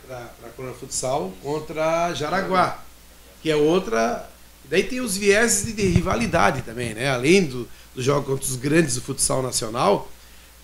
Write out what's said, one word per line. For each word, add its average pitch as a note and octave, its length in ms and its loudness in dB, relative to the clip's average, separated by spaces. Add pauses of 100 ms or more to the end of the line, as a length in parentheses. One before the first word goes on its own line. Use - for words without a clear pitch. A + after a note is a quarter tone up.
Pra, B2+ 100 -12 (220)
pra A#2 160 -16
Crona C3 160 -12
Futsal C#3 640 -4 (100)
contra D#3+ 680 -2
Jaraguá, E3 680 0 (640)
que D#3 80 0
é D3+ 60 4
outra. D#3 720 2 (400)
Daí E3+ 120 2
tem B3+ 200 -4
os G3+ 160 -4
vieses G#3 480 4
de, A#3 80 -6
de G3+ 140 0
rivalidade F3+ 720 2
também, A#2 320 -6
né? A#2+ 160 -2
Além C#3+ 340 4
do, B2 240 -6 (260)
do C3 80 -8
jogo C#3 240 0
contra C3+ 200 -4
os C3 100 -4
grandes C#3+ 400 2
do B2 60 -6
futsal C3 420 -2
nacional, B2 680 0 (540)